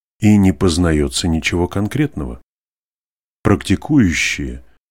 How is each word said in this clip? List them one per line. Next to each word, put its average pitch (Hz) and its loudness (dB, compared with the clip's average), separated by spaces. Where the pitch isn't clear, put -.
и 104 4
не 95 4
познается 82 0
ничего 85 -2
конкретного. 101 -6
Практикующие 90 0